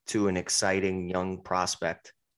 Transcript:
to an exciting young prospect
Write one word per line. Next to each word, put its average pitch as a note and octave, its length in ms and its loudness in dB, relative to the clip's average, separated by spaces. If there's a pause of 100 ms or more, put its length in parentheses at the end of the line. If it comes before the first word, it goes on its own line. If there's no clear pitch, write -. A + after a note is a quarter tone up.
to G2+ 220 2
an F#2 80 2
exciting F#2+ 720 0
young F#2 340 -2
prospect F2+ 720 -2 (260)